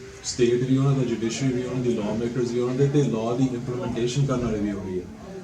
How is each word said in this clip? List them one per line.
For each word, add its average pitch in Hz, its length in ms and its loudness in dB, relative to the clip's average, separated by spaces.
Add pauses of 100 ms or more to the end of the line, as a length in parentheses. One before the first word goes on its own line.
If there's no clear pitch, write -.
(240)
ਸਟੇਟ 123 460 2
ਵੀ 131 60 4
ਉਹਨਾਂ 135 200 4
ਦਾ, 127 80 2
ਜੁਡੀਸ਼ਰੀ 113 480 0
ਵੀ 123 100 0
ਉਹਨਾਂ 123 220 -2
ਦੀ, 117 100 2
ਲਾਅ 104 220 -2
ਮੇਕਰਸ 120 340 -2
ਵੀ 120 100 0
ਉਹਨਾਂ 127 140 0
ਦੇ, 139 120 4
ਤੇ 143 160 4
ਲਾਅ 113 340 0
ਦੀ 135 80 2
ਇੰਪਲੀਮੈਂਟੇਸ਼ਨ 123 800 -2
ਕਰਨ 123 180 0
ਵਾਲੇ 107 140 0
ਵੀ 101 140 -2
ਉਹੀ 92 260 -6
ਆ। - 40 -6 (420)